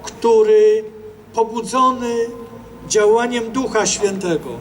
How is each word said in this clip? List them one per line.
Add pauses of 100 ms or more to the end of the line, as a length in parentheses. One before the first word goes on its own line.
który (500)
pobudzony (720)
działaniem
Ducha
Świętego (120)